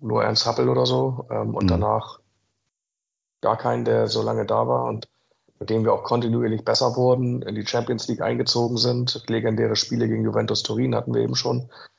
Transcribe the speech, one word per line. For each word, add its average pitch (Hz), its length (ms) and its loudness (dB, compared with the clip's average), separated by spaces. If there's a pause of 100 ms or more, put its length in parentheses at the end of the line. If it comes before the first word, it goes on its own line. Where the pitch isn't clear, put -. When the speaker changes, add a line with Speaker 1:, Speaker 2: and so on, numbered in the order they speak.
Speaker 1:
nur 113 240 0
Ernst 110 220 2
Happel 123 240 2
oder 127 160 2
so, 127 440 0
ähm, 110 240 -2
und 101 100 0
Speaker 2:
Mhm. 95 40 4
Speaker 1:
danach 104 500 0 (1200)
gar 113 160 2
keinen, 120 260 -2
der 113 240 2
so 110 140 -2
lange 110 240 -2
da 110 200 0
war 123 200 0
und 113 200 -6 (540)
mit - 100 -6
dem 110 140 2
wir 110 80 4
auch - 100 0
kontinuierlich 117 640 0
besser 117 320 0
wurden, 123 460 2
in - 120 -6
die 107 120 -6
Champions 120 420 -2
League 113 140 -2
eingezogen 120 560 0
sind. 123 500 0
Legendäre 110 480 2
Spiele 117 320 0
gegen 110 160 0
Juventus 110 380 0
Turin 120 320 0
hatten 117 200 -2
wir 117 60 2
eben 120 160 0
schon, 123 340 -2 (280)